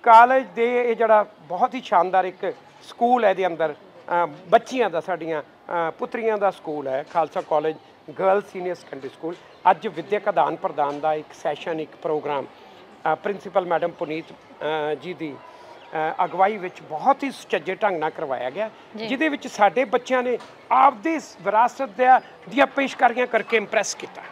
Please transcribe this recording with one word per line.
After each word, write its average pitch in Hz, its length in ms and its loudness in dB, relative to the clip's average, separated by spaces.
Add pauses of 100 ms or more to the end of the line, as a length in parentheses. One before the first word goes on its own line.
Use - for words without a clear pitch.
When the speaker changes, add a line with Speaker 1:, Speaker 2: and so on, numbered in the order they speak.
Speaker 1:
ਕਾਲਜ 240 420 8
ਦੇ 240 440 0
ਇਹ 226 60 0
ਜਿਹੜਾ 220 300 4 (140)
ਬਹੁਤ 185 360 -4
ਹੀ 254 60 -6
ਸ਼ਾਨਦਾਰ 185 440 2
ਇੱਕ 180 280 -6 (300)
ਸਕੂਲ 240 420 0
ਹੈ, 196 40 6
ਇਹਦੇ 185 180 0
ਅੰਦਰ, 160 260 -2
ਅ, - 520 -4
ਬੱਚੀਆਂ 220 640 0
ਦਾ, 165 100 -4
ਸਾਡੀਆਂ, 165 420 -6
ਅ, 165 500 -6
ਪੁੱਤਰੀਆਂ 226 460 -4
ਦਾ 196 140 0
ਸਕੂਲ 147 360 -8
ਹੈ 135 260 -4
ਖਾਲਸਾ 165 280 -2
ਕਾਲਜ 156 340 -2 (440)
ਗਰਲ 190 220 2
ਸੀਨੀਅਰ 180 340 -8
ਸੈਕੰਡਰੀ 135 340 -14
ਸਕੂਲ। 165 260 -10 (360)
ਅੱਜ 190 160 0
ਵਿੱਦਿਅਕ 170 400 -4
ਆਦਾਨ 160 280 2
ਪ੍ਰਦਾਨ 147 440 -4
ਦਾ 156 140 -2
ਇੱਕ 156 200 -8
ਸੈਸ਼ਨ, 160 460 -6
ਇੱਕ 151 120 -10 (100)
ਪ੍ਰੋਗਰਾਮ, 147 440 -4
ਅ, - 680 -6
ਪ੍ਰਿੰਸੀਪਲ 196 500 -4
ਮੈਡਮ 170 260 -2
ਪੁਨੀਤ, 160 400 -8
ਅ, 151 640 -4
ਜੀ 160 180 -12
ਦੀ, 147 220 -10 (840)
ਅ, 180 40 2
ਅਗਵਾਈ 190 320 2
ਵਿੱਚ 175 240 -10
ਬਹੁਤ 175 420 0
ਹੀ 262 80 -6
ਸੁਚੱਜੇ 185 440 -4
ਢੰਗ 190 220 0
ਨਾਲ 156 120 -2
ਕਰਵਾਇਆ 131 400 -6
ਗਿਆ, 202 200 -6 (260)
Speaker 2:
ਜੀ। 220 120 -10
Speaker 1:
ਜਿਹਦੇ 277 220 -2
ਵਿੱਚ 285 180 -8
ਸਾਡੇ 196 380 2
ਬੱਚਿਆਂ 247 380 0
ਨੇ 247 140 -2 (340)
ਆਪਦੀ 262 420 4
ਇਸ - 280 -8
ਵਿਰਾਸਤ 214 420 0
ਦਾ, 254 380 4 (280)
ਦੀਆਂ 269 180 2
ਪੇਸ਼ਕਾਰੀਆਂ 247 600 0
ਕਰਕੇ 226 300 0
ਇੰਪ੍ਰੈਸ 208 380 -2
ਕੀਤਾ - 260 -16 (100)